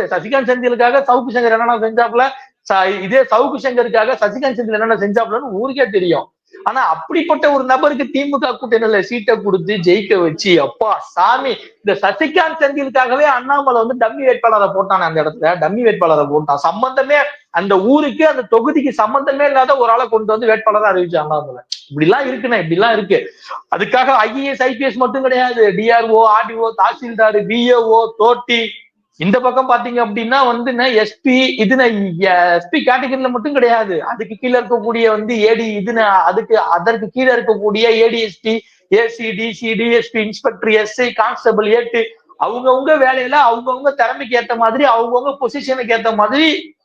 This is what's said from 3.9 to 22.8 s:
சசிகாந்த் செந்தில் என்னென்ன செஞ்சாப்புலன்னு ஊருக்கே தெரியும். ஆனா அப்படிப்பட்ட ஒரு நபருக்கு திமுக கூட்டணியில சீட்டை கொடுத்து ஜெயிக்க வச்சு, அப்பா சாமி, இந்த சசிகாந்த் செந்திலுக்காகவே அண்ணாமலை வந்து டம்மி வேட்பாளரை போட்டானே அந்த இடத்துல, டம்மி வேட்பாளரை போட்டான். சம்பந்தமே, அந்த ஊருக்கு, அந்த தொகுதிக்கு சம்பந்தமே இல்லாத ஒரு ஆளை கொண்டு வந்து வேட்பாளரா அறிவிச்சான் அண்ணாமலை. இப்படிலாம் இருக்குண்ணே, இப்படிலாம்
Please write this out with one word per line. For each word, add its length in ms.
சசிகாந்த் 400
செந்தில் 200
என்னென்ன 220
செஞ்சாப்புலன்னு 540
ஊருக்கே 360
தெரியும். 380
ஆனா 300
அப்படிப்பட்ட 680
ஒரு 120
நபருக்கு 420
திமுக 440
கூட்டணியில 500
சீட்டை 360
கொடுத்து 420
ஜெயிக்க 420
வச்சு, 400
அப்பா 320
சாமி, 460
இந்த 240
சசிகாந்த் 640
செந்திலுக்காகவே 680
அண்ணாமலை 520
வந்து 180
டம்மி 280
வேட்பாளரை 420
போட்டானே 400
அந்த 140
இடத்துல, 380
டம்மி 240
வேட்பாளரை 420
போட்டான். 380
சம்பந்தமே, 560
அந்த 300
ஊருக்கு, 460
அந்த 220
தொகுதிக்கு 440
சம்பந்தமே 520
இல்லாத 320
ஒரு 140
ஆளை 160
கொண்டு 260
வந்து 180
வேட்பாளரா 400
அறிவிச்சான் 340
அண்ணாமலை. 360
இப்படிலாம் 400
இருக்குண்ணே, 320
இப்படிலாம் 380